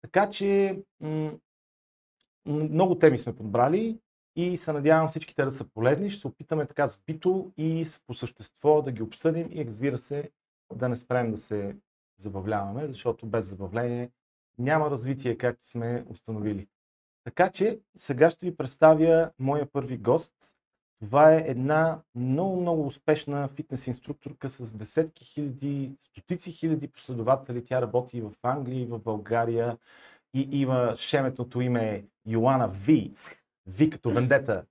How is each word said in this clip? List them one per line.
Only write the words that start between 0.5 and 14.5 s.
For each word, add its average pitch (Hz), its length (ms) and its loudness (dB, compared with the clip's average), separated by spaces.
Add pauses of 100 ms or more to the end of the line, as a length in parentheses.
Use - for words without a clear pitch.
м, 156 100 -8
м-, - 1500 -8
много 170 360 2
теми 147 200 8
сме - 160 -6
подбрали 156 640 0 (360)
и 175 220 0
се 160 160 -6
надявам 160 340 4
всички - 280 -8
те 139 100 2
да 135 60 -2
са 135 120 -8
полезни. 151 460 0
Ще 202 120 -10
се 147 60 -8
опитаме 151 380 -4
така - 220 -2
сбито 185 720 -4
и 160 280 -2
с, - 200 -14
по 123 80 -12
същество - 680 0
да 131 100 -6
ги 110 100 -6
обсъдим 160 500 -2
и, 151 140 -6
разбира 120 320 -4
се, 147 340 -8 (420)
да 123 160 -2
не 120 80 -2
спрем 120 340 -2
да 107 60 -4
се 101 380 -6 (420)
забавляваме, 101 720 -4
защото 117 380 -6
без 107 200 -2
забавление 117 680 -6 (460)